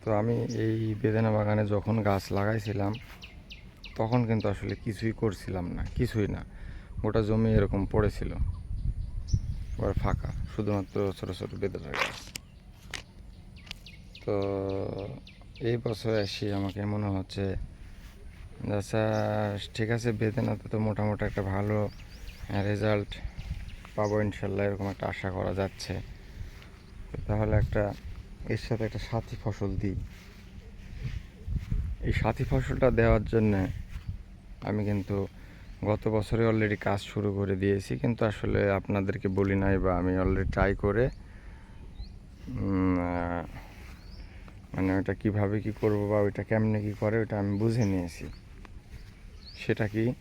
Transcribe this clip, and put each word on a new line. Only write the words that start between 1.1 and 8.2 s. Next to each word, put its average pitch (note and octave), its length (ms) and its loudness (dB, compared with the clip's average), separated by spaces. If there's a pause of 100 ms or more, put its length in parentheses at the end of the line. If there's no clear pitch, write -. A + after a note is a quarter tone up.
বাগানে G#2+ 260 4 (120)
যখন G#2 220 2 (120)
গাছ G2 160 4 (140)
লাগাইছিলাম, G2+ 540 2 (1040)
তখন A2+ 300 4
কিন্তু A2 260 4
আসলে G2+ 200 -4 (100)
কিছুই A2 280 0 (100)
করছিলাম F#2+ 440 -2 (100)
না, - 60 -4 (160)
কিছুই A2+ 360 2
না, F2 80 -6 (600)
গোটা G#2+ 260 4
জমি A2 300 4
এরকম G2+ 220 4 (120)
পড়েছিল, G#2 380 2 (1500)